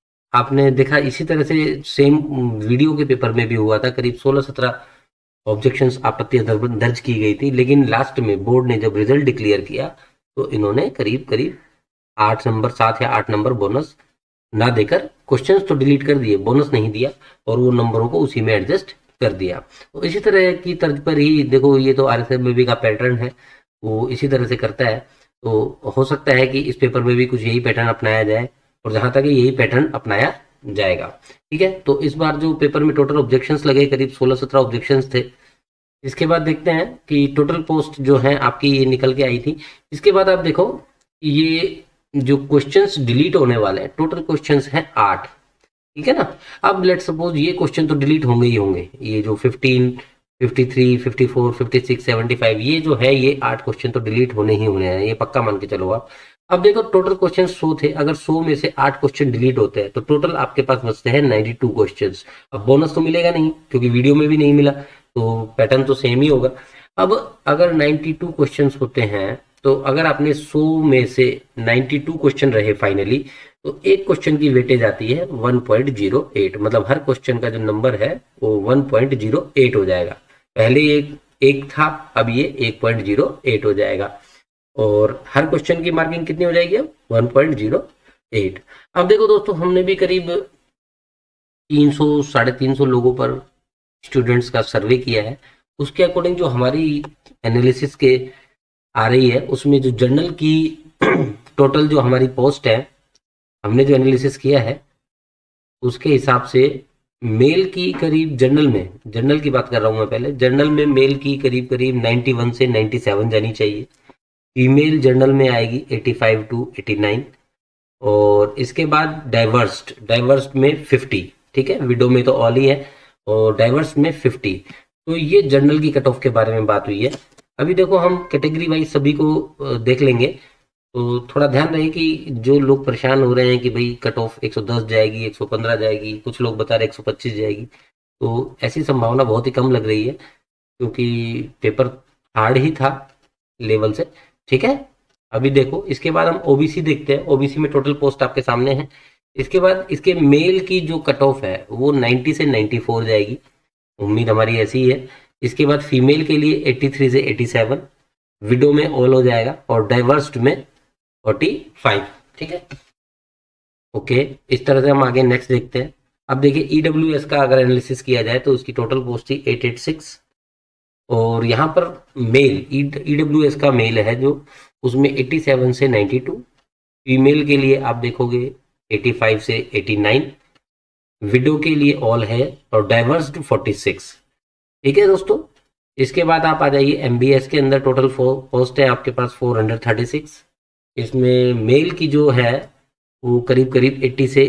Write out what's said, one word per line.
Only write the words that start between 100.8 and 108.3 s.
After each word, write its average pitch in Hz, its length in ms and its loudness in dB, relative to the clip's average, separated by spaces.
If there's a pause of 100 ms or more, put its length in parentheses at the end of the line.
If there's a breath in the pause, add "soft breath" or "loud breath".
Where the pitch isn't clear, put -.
<clears throat> - 540 -2
total 143 300 2
जो 147 120 2
हमारी 127 340 2
post 135 340 0
है, 117 200 0 (760)
हमने 117 220 2
जो 139 100 4
analysis 131 420 2
किया 139 220 0
है 117 220 -4 (1000)
उसके 123 260 -4
हिसाब 131 340 2
से 135 400 0 (380)
mail 131 480 2
की 180 240 -4
करीब 156 440 -2